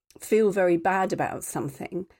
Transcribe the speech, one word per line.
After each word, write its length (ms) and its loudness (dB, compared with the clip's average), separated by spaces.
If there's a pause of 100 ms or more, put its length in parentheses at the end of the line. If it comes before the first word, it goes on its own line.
(200)
feel 320 2
very 240 4
bad 360 0
about 300 -4
something, 640 -8 (140)